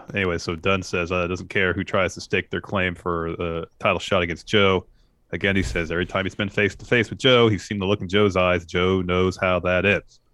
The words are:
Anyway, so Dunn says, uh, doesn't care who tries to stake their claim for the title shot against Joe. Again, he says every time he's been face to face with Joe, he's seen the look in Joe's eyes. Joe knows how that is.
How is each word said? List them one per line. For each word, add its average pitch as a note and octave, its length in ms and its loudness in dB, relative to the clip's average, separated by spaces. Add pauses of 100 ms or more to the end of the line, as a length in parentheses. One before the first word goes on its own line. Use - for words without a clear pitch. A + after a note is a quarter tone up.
(140)
Anyway, F#2 240 0
so E2+ 180 -4
Dunn F#2+ 280 0
says, F2 280 -2
uh, F2+ 160 0
doesn't F2+ 220 -6
care F#2 240 2
who F#2+ 100 -2
tries F2+ 320 0
to - 60 -14
stake - 280 -4
their F2+ 120 -4
claim F#2 340 -2
for E2 420 -4
the E2 300 -6 (120)
title F#2 200 0
shot G2 220 0
against E2+ 260 -4
Joe. F#2+ 380 4 (460)
Again, F#2+ 240 0
he F#2+ 80 2
says E2+ 280 -4
every F2 140 -2
time F#2+ 200 -2
he's F#2 100 -6
been G#2 140 -4
face G2+ 260 0
to - 100 -18
face A#2+ 240 2
with F#2 100 -10
Joe, B2 280 6
he's G2+ 160 0
seen G#2 160 -6
the F#2+ 60 -2
look G#2 160 0
in F#2+ 80 -8
Joe's G2 260 4
eyes. F2+ 300 2
Joe F#2 360 0
knows F2+ 360 0
how F#2 240 0
that F2+ 240 0
is. G2 340 0 (140)